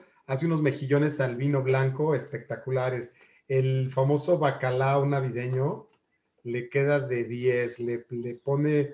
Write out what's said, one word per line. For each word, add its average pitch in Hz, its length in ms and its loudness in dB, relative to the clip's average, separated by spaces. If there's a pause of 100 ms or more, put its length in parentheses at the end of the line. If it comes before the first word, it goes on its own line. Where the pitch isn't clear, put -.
(280)
Hace 135 180 -2
unos 160 160 0
mejillones 143 600 2
al 123 140 -2
vino 139 260 0
blanco 131 540 0
espectaculares. 123 1000 -4 (320)
El 131 440 2
famoso 139 480 2
bacalao 135 680 2
navideño 131 800 -2 (560)
le 120 260 -6
queda 143 300 2
de 123 240 -2
diez, 120 560 0
le, 120 300 -4
le 120 260 -8
pone 147 580 0